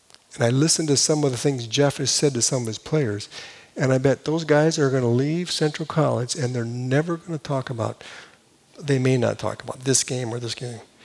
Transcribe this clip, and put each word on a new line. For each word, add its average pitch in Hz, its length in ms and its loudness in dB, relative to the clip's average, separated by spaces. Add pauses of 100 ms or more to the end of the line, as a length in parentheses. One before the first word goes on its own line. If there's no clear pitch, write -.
(340)
And - 80 -4
I 117 60 4
listened 151 400 2
to 143 80 4
some 151 280 2
of 139 60 2
the 123 60 -2
things 127 300 -2
Jeff 135 320 2
has 131 120 -2
said 147 220 2
to 123 80 -2
some 127 220 0
of 113 60 -4
his 107 100 -6
players, 110 500 -2 (480)
and 131 160 2
I 131 60 4
bet 131 260 2
those 160 200 0
guys 156 340 4
are 143 100 4
gonna 127 220 2
leave 151 400 0
Central 151 340 -2
College 123 500 0
and 127 200 -2
they're 120 100 -2
never 127 540 -2
gonna 165 180 -8
talk 139 320 -4
about, 113 340 -4 (800)
they 143 180 0
may 131 200 4
not 110 200 0
talk 104 240 -6
about - 220 -12
this 131 200 2
game 123 280 -6
or 120 80 -8
this 117 140 -8
game, 120 260 -10 (240)